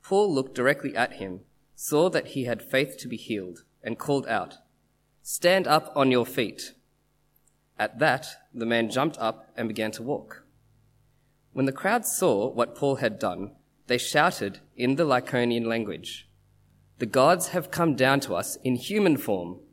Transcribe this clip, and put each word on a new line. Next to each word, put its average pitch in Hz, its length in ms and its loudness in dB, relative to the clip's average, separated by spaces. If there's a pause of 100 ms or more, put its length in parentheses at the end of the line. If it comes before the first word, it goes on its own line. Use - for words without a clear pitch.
Paul 196 280 2
looked 131 220 -2
directly 135 420 0
at 123 180 0
him, 95 260 -10 (340)
saw 156 360 2
that - 180 -2
he 131 160 -4
had 120 180 -4
faith 143 360 -2
to 127 100 -12
be 120 80 -8
healed, 95 480 -8 (180)
and 113 160 -6
called 139 300 -2
out, 104 260 -4 (680)
"Stand 180 440 2
up 156 300 2
on 135 160 6
your 123 120 4
feet." - 500 -6 (1000)
At 110 220 -4
that, 135 300 2 (260)
the 113 100 -6
man 117 240 2
jumped 131 300 -2
up - 380 -4
and 113 100 -4
began 110 240 -4
to 113 120 -12
walk. - 420 -8 (1080)
When 135 140 0
the 135 60 -2
crowd 214 340 0
saw 120 420 2
what 117 280 -2
Paul 139 200 0
had 107 220 -2
done, 98 380 -4 (320)
they 123 100 2
shouted 147 640 0 (160)
in 123 180 0
the 165 100 2
Lycaonian 120 600 0
language, 107 600 -6 (720)
"The 123 60 -2
gods 151 420 4
have 175 240 -4
come 165 240 2
down 135 240 4
to 104 160 -4
us - 260 -4
in 127 140 2
human 190 400 2
form." 90 420 -4 (140)